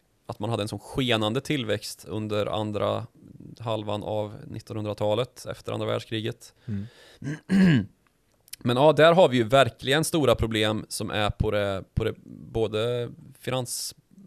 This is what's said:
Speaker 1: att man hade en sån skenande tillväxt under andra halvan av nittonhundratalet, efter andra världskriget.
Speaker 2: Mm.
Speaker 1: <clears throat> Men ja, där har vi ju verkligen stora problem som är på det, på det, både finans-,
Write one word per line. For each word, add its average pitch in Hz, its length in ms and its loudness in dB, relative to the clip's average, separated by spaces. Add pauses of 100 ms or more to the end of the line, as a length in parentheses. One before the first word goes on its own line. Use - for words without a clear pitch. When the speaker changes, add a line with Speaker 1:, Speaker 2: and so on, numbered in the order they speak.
(280)
Speaker 1:
att 113 120 -12
man 107 100 -4
hade 107 140 -2
en 107 40 -4
sån 104 120 -10
skenande 117 600 0
tillväxt 110 680 -4
under 104 380 -4
andra 107 640 -4 (520)
halvan 107 440 -6
av 107 300 -6 (140)
nittonhundratalet, 107 1000 -4
efter - 220 -10
andra 110 160 -4
världskriget. 113 640 -6 (120)
Speaker 2:
Mm. 104 200 -6 (640)
Speaker 1:
<clears throat> 180 400 4 (720)
Men 123 180 0
ja, 151 160 8
där 151 200 8
har 165 160 8
vi 123 80 2
ju 117 60 4
verkligen 131 600 2
stora 131 320 4
problem 110 540 0
som - 220 -6
är 104 180 0
på 107 220 -2
det, 101 320 -2 (100)
på 110 100 0
det, 107 100 -2 (120)
både 113 840 -4 (300)
finans-, - 560 -6 (320)